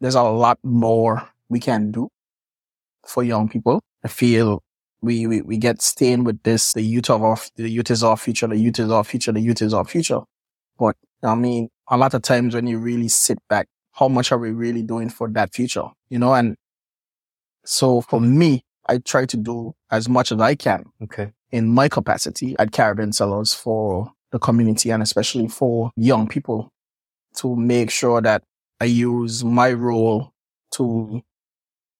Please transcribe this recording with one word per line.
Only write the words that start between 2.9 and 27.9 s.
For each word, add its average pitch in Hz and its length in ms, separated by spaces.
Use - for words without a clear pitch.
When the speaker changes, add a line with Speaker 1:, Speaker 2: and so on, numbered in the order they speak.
Speaker 1:
for - 160
young 110 260
people. 123 320
I 120 40
feel 113 540
we, 117 240
we, 113 160
we 110 140
get 117 260
stained 123 440
with 110 160
this, 113 320
"The 110 80
youth 117 280
of 110 120
our 110 100
f-, - 240
the 113 120
youth 113 220
is 113 140
our 113 120
future, 117 300
the 107 100
youth 113 220
is 110 120
our 110 140
future, 117 280
the 107 80
youth 113 220
is 110 120
our 98 100
future." - 360
But, 110 180
I 113 120
mean, 120 340
a 127 80
lot 131 180
of 120 80
times 120 320
when 120 120
you 117 120
really 117 300
sit - 300
back, 104 180
how 135 160
much 123 240
are 123 60
we 113 140
really 117 300
doing 113 280
for 117 200
that 107 220
future? - 360
You 123 100
know, 123 160
and 117 220
so 127 360
for 120 200
me, 135 440
I 123 100
try 131 280
to 123 100
do 113 380
as 113 180
much 123 240
as 110 80
I 123 140
can 98 300
Speaker 2:
Okay. 107 300
Speaker 1:
in 113 180
my 131 200
capacity - 720
at 107 140
Caribbean 107 400
Sellers 104 420
for 110 560
the 123 60
community 117 520
and 110 120
especially 113 460
for 117 480
young 117 320
people 113 420
to 123 200
make 117 340